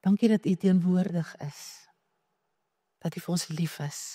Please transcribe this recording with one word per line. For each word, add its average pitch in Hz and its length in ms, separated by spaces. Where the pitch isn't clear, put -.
Dankie 202 280
dat 214 180
U 190 80
teenwoordig 180 800
is. - 520
Dat - 180
U 175 40
vir - 100
ons 175 180
lief 160 300
is. 147 220